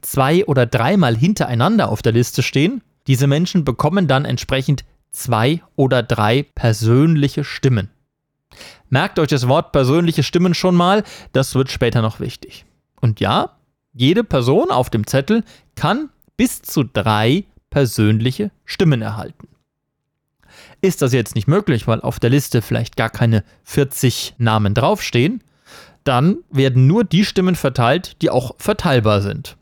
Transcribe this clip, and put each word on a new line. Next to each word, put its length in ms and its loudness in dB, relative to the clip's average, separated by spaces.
zwei- 440 0
oder 200 2
dreimal 500 2
hintereinander 720 0
auf 120 -4
der 100 2
Liste 320 0
stehen. 400 -2
Diese 200 2
Menschen 360 0
bekommen 440 -2
dann 180 0
entsprechend 580 -2
zwei 500 -2
oder 280 2
drei 400 0
persönliche 880 2
Stimmen. 440 -2
Merkt 280 0
euch 120 0
das 180 0
Wort 240 2
persönliche 520 2
Stimmen 300 0
schon 220 0
mal, 280 2
das 240 -2
wird 160 0
später 300 0
noch 180 -4
wichtig. 460 -12
Und 220 0
ja, 340 -2
jede 320 2
Person 460 0
auf 220 -2
dem 160 -2
Zettel 360 0
kann 340 -2
bis 240 -2
zu 220 -2
drei 640 0
persönliche 800 0
Stimmen 380 0
erhalten. 460 -10
Ist 200 0
das 100 2
jetzt 240 0
nicht 120 -2
möglich, 400 0
weil 140 0
auf 180 -6
der 100 2
Liste 320 0
vielleicht 340 -6
gar 140 -2
keine 340 0
vierzig 720 -2
Namen 380 0
draufstehen, 680 0
dann 340 2
werden 380 4
nur 160 4
die 220 2
Stimmen 300 0
verteilt, 680 -2
die 80 2
auch 280 -2
verteilbar 640 0
sind. 400 -8